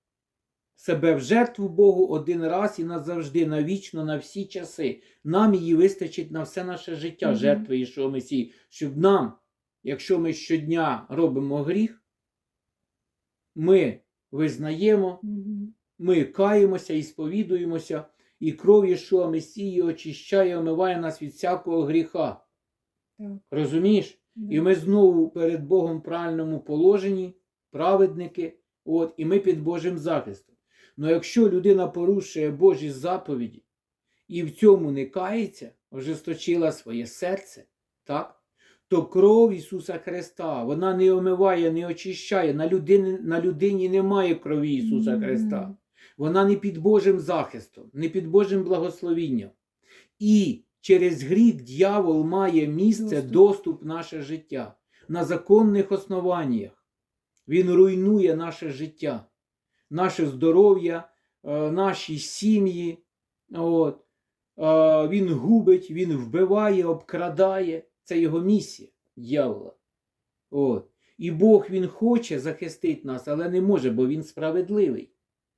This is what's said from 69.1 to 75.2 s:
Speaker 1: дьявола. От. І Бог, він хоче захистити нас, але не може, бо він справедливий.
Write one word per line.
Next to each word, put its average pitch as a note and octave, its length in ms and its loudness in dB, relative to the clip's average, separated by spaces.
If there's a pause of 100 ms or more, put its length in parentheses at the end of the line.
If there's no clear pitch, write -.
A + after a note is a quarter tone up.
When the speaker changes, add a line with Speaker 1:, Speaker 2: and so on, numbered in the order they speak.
Speaker 1:
дьявола. A#2 580 -4 (760)
От. C#3 400 -2 (280)
І E3+ 140 -6
Бог, G3 380 6
він F#3 180 -2
хоче A3+ 520 -2
захистити D#3+ 680 -6
нас, B2+ 200 -10
але D#3+ 220 -4
не F3+ 120 0
може, E3+ 300 2
бо B2+ 160 0
він D#3 160 -4
справедливий. F3 880 -4 (460)